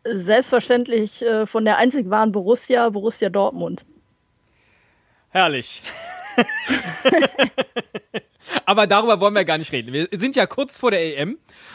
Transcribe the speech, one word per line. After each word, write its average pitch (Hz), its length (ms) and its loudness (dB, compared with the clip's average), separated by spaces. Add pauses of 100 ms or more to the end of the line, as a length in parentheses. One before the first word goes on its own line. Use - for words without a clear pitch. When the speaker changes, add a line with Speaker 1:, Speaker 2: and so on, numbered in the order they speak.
Speaker 1:
Selbstverständlich, 226 1200 0
äh, 220 240 0
von 220 180 -2
der 214 120 4
einzig 254 340 2
wahren 214 200 2
Borussia, 233 580 2
Borussia 208 400 -4
Dortmund. 180 540 -2 (1500)
Speaker 2:
Herrlich. 160 520 0 (560)
<laughs> - 80 4 (2250)
Aber 208 180 4
darüber 208 340 4
wollen 202 140 2
wir 202 100 2
gar 156 140 0
nicht 160 140 -10
reden. 123 220 -6
Wir 156 180 -2
sind 220 240 -4
ja 220 100 4
kurz - 340 -6
vor 247 120 0
der 175 120 0
E 160 120 -4
M 170 220 -4 (380)